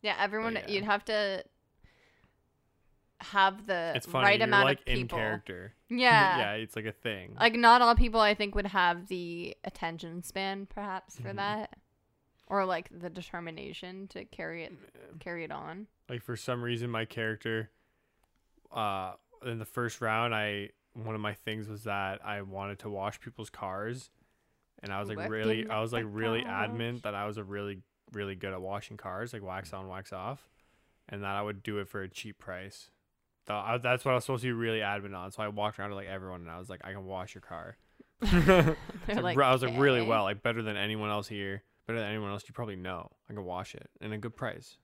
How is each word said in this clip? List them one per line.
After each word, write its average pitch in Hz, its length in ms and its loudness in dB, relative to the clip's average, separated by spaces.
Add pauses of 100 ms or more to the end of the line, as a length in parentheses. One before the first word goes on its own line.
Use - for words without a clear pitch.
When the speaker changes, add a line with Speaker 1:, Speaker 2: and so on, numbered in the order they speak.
Speaker 1:
Yeah, 196 160 0
everyone, 220 360 2
Speaker 2:
But - 140 -4
yeah. 208 80 -2
Speaker 1:
you'd 196 80 0
have 208 220 2
to 202 380 0 (1800)
have 196 460 4
the 170 300 0
Speaker 2:
It's - 100 -2
funny, 170 180 2
Speaker 1:
right 202 140 8
Speaker 2:
you're, 220 80 6
Speaker 1:
amount 202 180 8
Speaker 2:
like, 135 180 4
Speaker 1:
of - 40 -12
Speaker 2:
in 123 120 4
Speaker 1:
people. 120 200 -2
Speaker 2:
character. 107 600 -4
<laughs> - 120 -20
Speaker 1:
Yeah. 220 480 8
Speaker 2:
Yeah, 104 140 2
it's 110 240 -4
like 110 80 -4
a 107 80 -2
thing. 98 480 -6
Speaker 1:
Like, 226 140 6
not 240 260 10
all 233 140 8
people, 226 260 6
I 208 140 8
think, 202 200 -2
would 202 120 0
have 180 400 2
the 175 580 -6
attention 170 580 -8
span, 196 440 -6
perhaps, 190 500 -10
for 196 120 -10
Speaker 2:
Mm-hmm. 196 100 -6
Speaker 1:
that. 208 400 -4 (680)
Or, 196 200 2
like, 175 240 -2 (100)
the 175 80 -8
determination 170 1000 -10
to - 180 -12
carry 165 380 -8
it, 185 80 -12
Speaker 2:
Yeah. - 280 -20 (180)
Speaker 1:
carry 170 260 -8
it 151 60 -10
on. 156 360 -10 (240)
Speaker 2:
Like, 120 120 -6
for 120 140 -6
some 120 260 -4
reason, 120 280 -2
my 113 160 -2
character, 110 640 -4 (1000)
uh, 98 440 -2 (320)
in 117 120 -4
the 110 60 -8
first 120 380 -4
round, 113 320 2
I, 104 360 -2 (220)
one 113 220 -8
of 107 80 -4
my 104 120 -2
things 110 340 -6
was 107 160 -10
that 98 400 -4
I 101 180 -6
wanted 98 380 -8
to 110 100 -8
wash 101 280 -4
people's 117 320 -14
cars. 104 600 -8 (720)
And 101 100 -8
I 98 80 -2
was, 101 80 -4
like, 107 80 -6
Speaker 1:
Working 104 160 -4
Speaker 2:
really, 110 320 0
Speaker 1:
at 107 60 -8
Speaker 2:
I 110 100 0
was, 113 140 -2
like, 117 100 0
Speaker 1:
the 107 40 -6
Speaker 2:
really 113 340 0
Speaker 1:
garage. 98 220 -2
Speaker 2:
adamant 117 400 -4
that 107 100 -4
I 101 120 -4
was 104 120 -6
a 104 60 -8
really, 101 360 -8 (320)
really 101 220 -6
good 95 180 -6
at 92 80 -6
washing 98 380 -8
cars, 101 340 -8
like, 110 100 -10
wax 92 300 -8
on, 95 160 -10
wax 95 240 -10
off. 101 380 -8 (580)
And 101 140 -8
that 98 140 -2
I 101 60 0
would 104 200 -6
do 104 160 -4
it 98 100 -4
for 101 140 -6
a 95 60 -8
cheap 104 300 -12
price. 95 520 -14 (560)
Th-, 104 120 -2
I, 113 200 0
that's 123 260 2
what 131 80 2
I - 20 6
was 123 100 2
supposed 127 180 -2
to 127 60 -2
be 123 40 0
really 113 300 0
adamant 101 320 -4
on. 92 180 -10
So 110 100 -6
I 107 60 -2
walked 104 300 -2
around 101 120 -6
to, 101 60 -6
like, 98 120 -8
everyone, 92 340 -8
and 85 80 -12
I 85 80 -10
was 92 100 -14
like, 92 160 -12
"I 95 80 -10
can 95 140 -10
wash 95 280 -8
your 98 60 -16
car." 85 380 -12 (120)
Speaker 1:
<laughs> - 160 -20
Speaker 2:
<laughs> - 140 -18
Speaker 1:
They're 175 560 8 (380)
Speaker 2:
So 220 80 0
Speaker 1:
like, 175 140 2
Speaker 2:
br-, 143 80 6
I 127 80 8
was 127 100 6
like, 120 160 0
"Really 135 220 6
Speaker 1:
"Okay." 110 80 2
Speaker 2:
well, 110 160 4
like, 101 180 -2
better 117 200 0
than 107 140 -2
anyone 107 320 0
else 104 200 0
here, 98 340 -6 (240)
better 117 120 -2
than 104 120 -2
anyone 107 200 -2
else 101 160 -6
you - 60 -20
probably 110 240 -6
know. 90 320 -6 (220)
I - 20 -8
can 104 120 -6
wash 90 300 -6
it - 140 -14 (140)
in 107 100 -6
a 107 60 -6
good 113 180 -8
price." - 480 -10